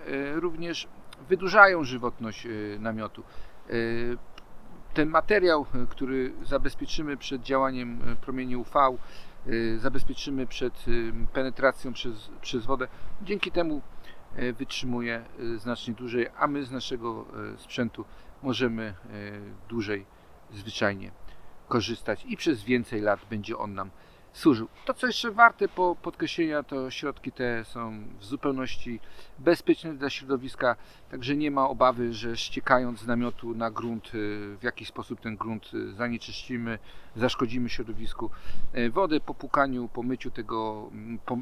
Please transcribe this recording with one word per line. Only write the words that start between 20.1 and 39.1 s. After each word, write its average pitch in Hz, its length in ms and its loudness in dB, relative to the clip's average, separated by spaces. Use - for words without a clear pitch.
zwyczajnie 101 600 -2
korzystać 110 580 -2
i 220 120 -6
przez 120 260 0
więcej 117 380 0
lat 104 180 2
będzie 107 280 -6
on 104 160 -6
nam 98 160 -6
służył. 113 340 4
To, 269 80 -2
co - 140 -2
jeszcze 233 240 -2
warte 226 360 6
po-, 175 340 0
podkreślenia, 160 640 -2
to 131 280 -6
środki 135 400 -8
te 120 340 -2
są 110 380 -8
w - 60 -18
zupełności 131 760 -2
bezpieczne 165 540 2
dla 135 160 -4
środowiska, 131 680 0
także 135 240 -2
nie 147 160 0
ma 135 180 4
obawy, 120 440 4
że 113 240 -4
ściekając 123 640 2
z 113 80 -12
namiotu 120 480 0
na 113 160 -2
grunt, 113 340 -6
y, - 40 -16
w 104 40 -12
jakiś 120 240 -4
sposób - 340 -8
ten 110 160 -6
grunt, 110 360 -6
y, 104 200 -6
zanieczyścimy, 117 840 -6
zaszkodzimy 123 540 0
środowisku. 113 600 -2
E, 120 160 4
wodę 156 300 2